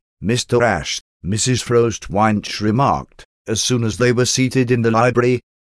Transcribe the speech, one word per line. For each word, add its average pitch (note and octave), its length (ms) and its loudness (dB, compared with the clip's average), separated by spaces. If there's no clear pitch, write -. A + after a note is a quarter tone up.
Mister A#2+ 420 0
Ash," F#2+ 380 -2
Missus A2 400 -2
Frost A#2+ 480 0
Winch G#2 500 0
remarked, G#2 640 -2
as G#2+ 160 -4
soon B2 200 0
as G#2+ 140 -4
they B2 160 2
were A#2+ 140 2
seated B2+ 440 0
in A#2+ 120 2
the A2+ 80 2
library, A#2+ 500 2